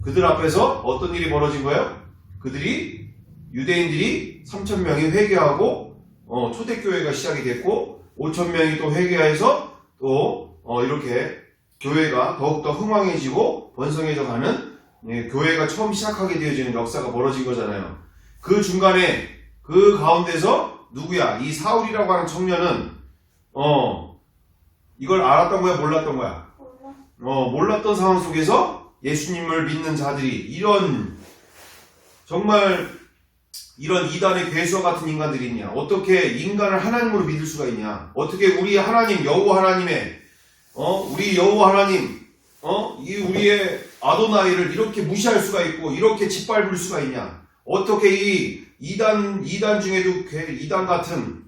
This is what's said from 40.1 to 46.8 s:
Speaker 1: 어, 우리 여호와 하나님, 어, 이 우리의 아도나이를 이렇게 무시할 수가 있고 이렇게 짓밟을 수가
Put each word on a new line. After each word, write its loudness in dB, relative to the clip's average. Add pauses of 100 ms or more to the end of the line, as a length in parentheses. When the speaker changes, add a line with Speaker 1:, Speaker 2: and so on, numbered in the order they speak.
Speaker 1:
어, -2 (120)
우리 0
여호와 6
하나님, 2 (420)
어, -4
이 -10
우리의 2 (160)
아도나이를 4
이렇게 -2
무시할 2
수가 0
있고 -4
이렇게 2
짓밟을 -2
수가 -4